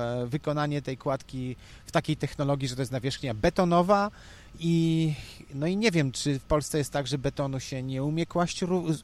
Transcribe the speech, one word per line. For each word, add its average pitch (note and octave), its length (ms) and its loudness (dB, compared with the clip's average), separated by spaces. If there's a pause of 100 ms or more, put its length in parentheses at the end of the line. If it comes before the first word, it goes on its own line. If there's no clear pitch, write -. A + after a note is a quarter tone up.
(260)
wykonanie D3 560 0
tej C3 140 -4
kładki B2+ 600 -4 (300)
w - 60 -18
takiej D#3 240 2
technologii, C#3 520 0
że B2 80 -6
to C3 60 0
jest B2 100 -4
nawierzchnia C3 420 -4
betonowa F3+ 760 4 (480)
i, E3 540 4 (420)
no C#3 120 -2
i F#3 100 0
nie A3 140 4
wiem, D3+ 220 2
czy C#3 260 -2
w - 60 -16
Polsce D3+ 340 0
jest C#3+ 140 -2
tak, C#3+ 140 -2
że C3+ 120 -2
betonu C3+ 420 -2
się C3 220 -8
nie C3 200 -4
umie D#3 240 0
kłaść - 360 -2
ró-, E3+ 420 0